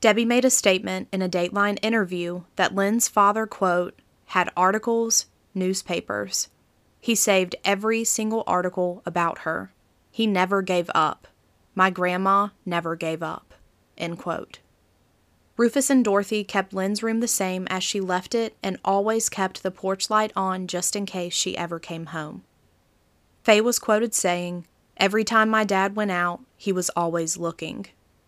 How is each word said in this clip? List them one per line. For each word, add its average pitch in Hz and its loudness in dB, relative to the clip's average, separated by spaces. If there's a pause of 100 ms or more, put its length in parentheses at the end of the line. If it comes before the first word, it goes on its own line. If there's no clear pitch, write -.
Debbie 226 4
made 240 2
a 254 6
statement 185 0
in 185 -2
a 185 0
Dateline 196 0
interview 180 -2 (120)
that 185 0
Lynn's 202 2
father, 208 4
quote, 180 0 (280)
"had 180 0
articles, 220 2 (280)
newspapers. 185 -4 (540)
He 233 0
saved 190 2 (120)
every 220 0
single 220 -2
article 180 0
about 170 -2
her. 165 -6 (360)
He 226 -2
never 190 2
gave 180 0
up. - 0 (460)
My 185 4
grandma 185 2 (160)
never 170 -2
gave 165 -4
up," - -8 (460)
end 170 -6
quote. - -8 (1000)
Rufus 240 2
and 262 6
Dorothy 202 2
kept 196 -2
Lynn's 196 -2
room 226 0
the 240 -2
same 185 -2
as 185 -4
she - -2
left 185 -2
it 226 -2
and 190 -4
always 208 2
kept 190 -4
the 190 -2
porch - -4
light 214 2
on 185 -2
just 175 -4
in 202 -2
case 175 -6
she - -2
ever 170 -6
came 165 -10
home. 156 -10 (1000)
Faye 214 6
was 240 2
quoted 220 2
saying, 175 -2 (300)
"Every 202 2
time 220 4
my 220 2
dad 196 0
went 208 -2
out, 175 -2 (160)
he - -2
was 180 0
always 170 -2
looking. 165 -8 (440)